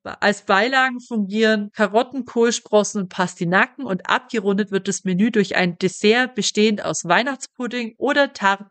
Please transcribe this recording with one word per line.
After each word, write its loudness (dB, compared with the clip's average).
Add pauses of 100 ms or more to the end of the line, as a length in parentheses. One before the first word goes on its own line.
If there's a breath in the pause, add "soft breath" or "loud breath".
als -2
Beilagen 2
fungieren 0
Karotten, 0
Kohlsprossen 0
und -8
Pastinaken -2
und -4
abgerundet -2
wird -2
das -6
Menü 2
durch 0
ein 0
Dessert 0
bestehend 0
aus -6
Weihnachtspudding -2
oder 2
Tarte -2